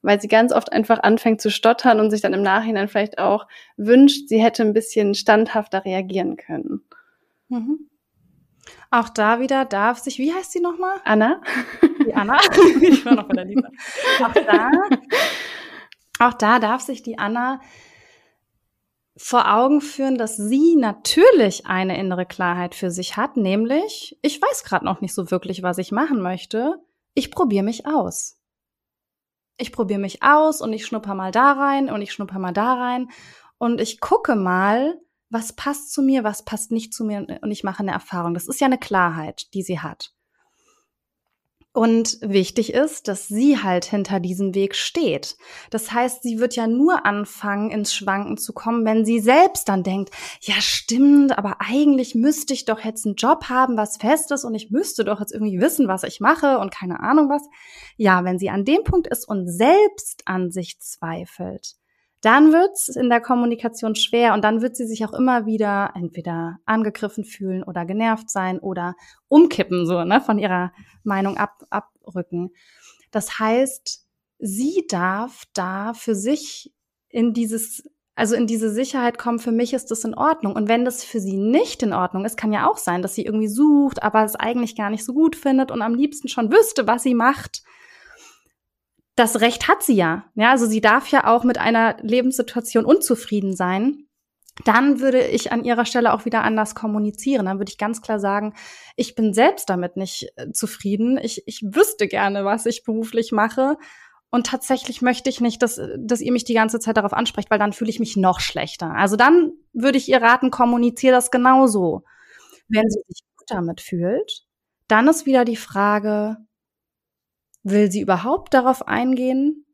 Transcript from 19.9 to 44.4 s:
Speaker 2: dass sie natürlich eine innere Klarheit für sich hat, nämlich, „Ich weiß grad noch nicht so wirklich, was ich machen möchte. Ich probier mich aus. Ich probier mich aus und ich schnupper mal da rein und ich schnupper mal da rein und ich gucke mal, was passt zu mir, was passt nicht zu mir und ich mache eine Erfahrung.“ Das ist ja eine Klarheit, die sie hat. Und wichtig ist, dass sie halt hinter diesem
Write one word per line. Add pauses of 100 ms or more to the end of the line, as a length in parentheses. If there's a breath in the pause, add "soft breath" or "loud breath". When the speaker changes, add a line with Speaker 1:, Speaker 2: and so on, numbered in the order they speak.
Speaker 2:
dass
sie
natürlich
eine
innere
Klarheit
für
sich
hat,
nämlich,
„Ich
weiß
grad
noch
nicht
so
wirklich,
was
ich
machen
möchte. (320)
Ich
probier
mich
aus. (1200)
Ich
probier
mich
aus
und
ich
schnupper
mal
da
rein
und
ich
schnupper
mal
da
rein (500 soft breath)
und
ich
gucke
mal, (340)
was
passt
zu
mir,
was
passt
nicht
zu
mir (160)
und
ich
mache
eine
Erfahrung.“
Das
ist
ja
eine
Klarheit,
die
sie
hat. (1600)
Und
wichtig
ist,
dass
sie
halt
hinter
diesem